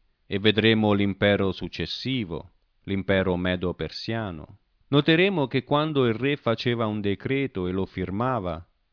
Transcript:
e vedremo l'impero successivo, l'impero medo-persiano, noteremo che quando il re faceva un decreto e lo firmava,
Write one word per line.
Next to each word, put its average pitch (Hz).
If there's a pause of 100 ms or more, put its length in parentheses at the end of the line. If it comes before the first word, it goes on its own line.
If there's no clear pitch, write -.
(280)
e 101
vedremo 107
l'impero 98
successivo, 90 (320)
l'impero 95
medo-persiano, 90 (320)
noteremo 160
che 127
quando 147
il 117
re 131
faceva 117
un 107
decreto 101
e 90
lo 95
firmava, 92 (300)